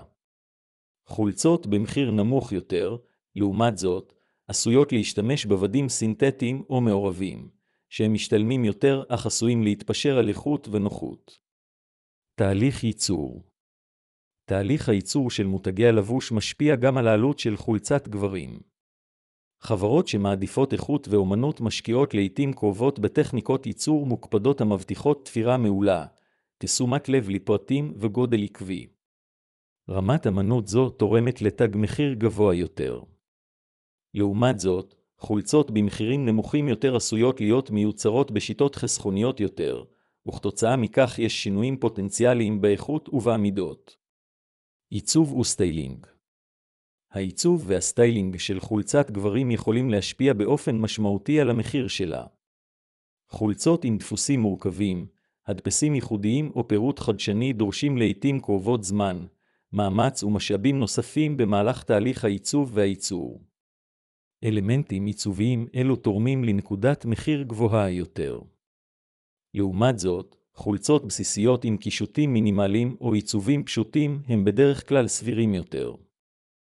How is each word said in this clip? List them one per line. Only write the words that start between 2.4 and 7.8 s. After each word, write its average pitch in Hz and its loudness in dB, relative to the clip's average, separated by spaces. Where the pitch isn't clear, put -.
יותר, 92 -4
לעומת 101 0
זאת, 92 -4
עשויות 123 2
להשתמש 113 -2
בבדים 101 0
סינתטיים 127 -2
או 127 0
מעורבים, 98 -2